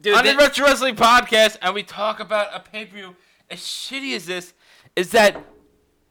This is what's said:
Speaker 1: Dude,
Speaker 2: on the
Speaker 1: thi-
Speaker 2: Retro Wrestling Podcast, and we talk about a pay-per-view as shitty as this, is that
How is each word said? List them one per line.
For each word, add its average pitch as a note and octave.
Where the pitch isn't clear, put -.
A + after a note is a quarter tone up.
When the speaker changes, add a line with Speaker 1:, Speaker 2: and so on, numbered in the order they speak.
Speaker 1:
Dude, G#3
Speaker 2:
on A#3+
the C#4
Speaker 1:
thi- C4+
Speaker 2:
Retro C#4
Wrestling C4
Podcast, A3+
and F#3
we G3+
talk G#3
about G#3
a F#3
pay-per-view G3
as F3+
shitty C4+
as E3
this, F3
is F3+
that G#3+